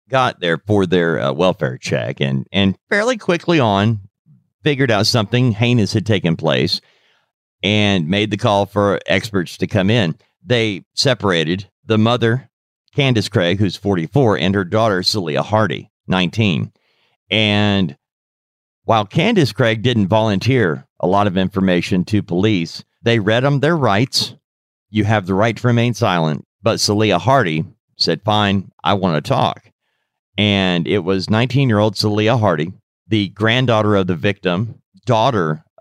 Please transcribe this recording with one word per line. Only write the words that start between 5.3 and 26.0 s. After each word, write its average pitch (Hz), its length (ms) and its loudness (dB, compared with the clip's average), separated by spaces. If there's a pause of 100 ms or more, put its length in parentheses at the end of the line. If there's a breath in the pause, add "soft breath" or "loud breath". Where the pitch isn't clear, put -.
heinous 113 400 0
had 107 140 -2
taken 85 320 0
place 73 420 0 (840)
and 101 440 0
made 104 240 -2
the 104 60 -4
call 101 300 0
for 101 380 0
experts 92 520 -4
to 92 100 -4
come 98 220 0
in, 104 260 0 (300)
they 110 480 -2
separated 95 760 0 (160)
the 110 140 0
mother, 117 520 0 (460)
Candace 127 320 2
Craig, 92 320 0
who's 101 160 0
forty-four, 98 600 0
and 90 180 0
her 101 80 0
daughter, 98 400 0
Celia 80 380 -2
Hardy, 85 500 -2 (160)
nineteen. 90 640 0 (580)
And 104 680 0 (880)
while 110 200 2
Candace 170 460 0
Craig 113 300 -2
didn't 110 260 0
volunteer 107 800 0 (120)
a - 80 -2
lot 101 200 2
of 92 100 -2
information 92 680 0
to 104 160 0
police, 90 600 -2 (180)
they 117 180 2
read 107 240 0
'em 143 160 0
their 151 160 0
rights. 123 600 -2 (540)
You 104 140 0
have 104 220 0
the 92 80 -2
right 110 240 0
to - 100 -4
remain 120 280 2
silent. 85 500 -2 (160)